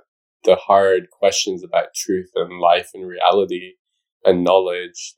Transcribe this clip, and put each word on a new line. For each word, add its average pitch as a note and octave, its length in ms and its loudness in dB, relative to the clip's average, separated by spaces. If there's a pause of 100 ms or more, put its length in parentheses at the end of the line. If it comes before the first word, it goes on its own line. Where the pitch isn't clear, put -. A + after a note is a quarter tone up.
(440)
the F#2 120 4
hard F#2+ 560 2
questions F#2+ 520 -2
about E2+ 320 -4
truth F#2 400 -6
and F2 240 -6
life F2 340 2
and F#2 140 -14
reality F2+ 640 -2 (500)
and F2+ 200 2
knowledge F2+ 720 -2